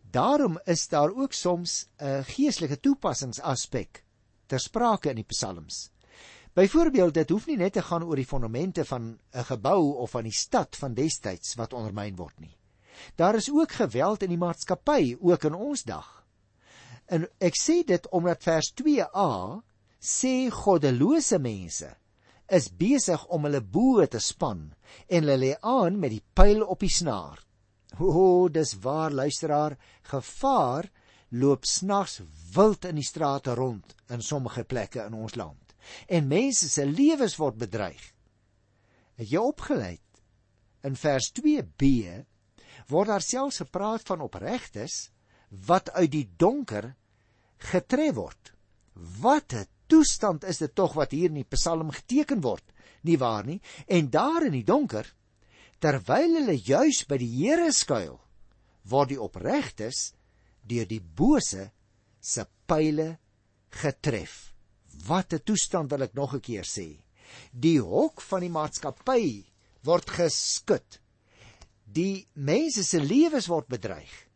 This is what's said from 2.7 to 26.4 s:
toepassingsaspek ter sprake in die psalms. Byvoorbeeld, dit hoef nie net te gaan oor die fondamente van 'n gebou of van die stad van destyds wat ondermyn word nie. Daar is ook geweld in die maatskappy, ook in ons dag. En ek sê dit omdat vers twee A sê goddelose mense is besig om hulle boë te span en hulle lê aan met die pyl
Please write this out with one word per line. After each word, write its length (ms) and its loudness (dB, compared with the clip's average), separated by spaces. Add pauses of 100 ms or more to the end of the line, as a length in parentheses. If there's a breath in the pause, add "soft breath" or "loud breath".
toepassingsaspek 1200 -4 (440)
ter 120 -2
sprake 500 0
in 60 -2
die 120 -8
psalms. 640 -10 (640 loud breath)
Byvoorbeeld, 600 4
dit 160 0
hoef 180 0
nie 100 -2
net 160 0
te 80 0
gaan 220 -4
oor 120 -2
die 100 -2
fondamente 600 -4
van 340 -8 (140)
'n 100 -6
gebou 520 2
of 160 -8
van 120 -4
die 120 -8
stad 400 -2
van 180 -6
destyds 640 -4
wat 180 -8
ondermyn 420 -8
word 240 -14
nie. 180 -20 (580 loud breath)
Daar 200 2
is 160 -2
ook 200 2
geweld 520 -2
in 60 -4
die 80 -2
maatskappy, 840 0
ook 240 4
in 100 0
ons 300 -6
dag. 380 -12 (920 loud breath)
En 160 -2 (160)
ek 160 2
sê 240 2
dit 220 0 (100)
omdat 300 0
vers 320 2
twee 260 2
A 560 -2 (400)
sê 500 0
goddelose 960 2
mense 460 -8 (640 soft breath)
is 240 4
besig 560 2
om 160 -2
hulle 160 0
boë 480 4
te 120 -6
span 380 -4 (460 loud breath)
en 160 2
hulle 160 4
lê 200 2
aan 400 0
met 140 -2
die 100 -10 (120)
pyl 280 10